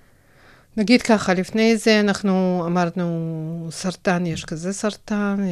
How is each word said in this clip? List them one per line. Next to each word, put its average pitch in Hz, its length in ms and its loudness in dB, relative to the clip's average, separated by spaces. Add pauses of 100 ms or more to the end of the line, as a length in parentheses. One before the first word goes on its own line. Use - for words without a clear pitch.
(760)
נגיד 226 260 4
ככה, 196 320 2
לפני 220 420 2
זה 214 240 4
אנחנו 190 680 2
אמרנו, 165 1040 -2
סרטן, 180 560 -2
יש 160 180 -6
כזה 175 280 -6
סרטן, 202 640 -4 (160)